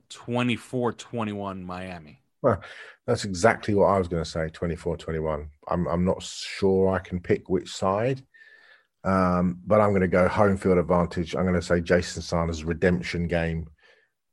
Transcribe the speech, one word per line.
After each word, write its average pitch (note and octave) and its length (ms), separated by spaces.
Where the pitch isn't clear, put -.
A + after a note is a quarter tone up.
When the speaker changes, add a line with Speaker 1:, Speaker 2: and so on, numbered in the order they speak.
Speaker 1:
twenty-four A#2+ 840
twenty-one G2+ 680
Miami. F2+ 580
Speaker 2:
Well, A#2 200
that's A#2 180
exactly G#2 480
what F#2+ 140
I G2 100
was F#2 100
gonna E2+ 180
say, D#2+ 240
twenty-four D#2+ 480
twenty-one. D#2 520
I'm, F2 200
I'm F2 180
not F#2 160
sure F#2+ 720
I F#2 60
can F2+ 200
pick - 300
which - 240
side, A2+ 500
um, F2+ 600
but G#2+ 160
I'm G#2 120
gonna F#2 140
go F2+ 200
home G2+ 300
field F#2 200
advantage. E2+ 580
I'm E2 100
gonna F2+ 160
say F2 200
Jason F2 400
Sanders' E2 420
redemption F2 640
game, E2 400